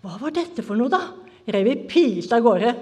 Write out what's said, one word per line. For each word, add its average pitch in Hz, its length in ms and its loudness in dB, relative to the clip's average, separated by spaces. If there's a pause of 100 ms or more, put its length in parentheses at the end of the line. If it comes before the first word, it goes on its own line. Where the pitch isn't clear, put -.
Hva 185 160 -12
var 302 160 -6
dette 339 300 -4
for 208 140 -2
noe 254 120 0
da? 370 80 2 (540)
Revi 208 240 2 (100)
pilte 233 480 2
av 233 80 4
gårde. 220 380 4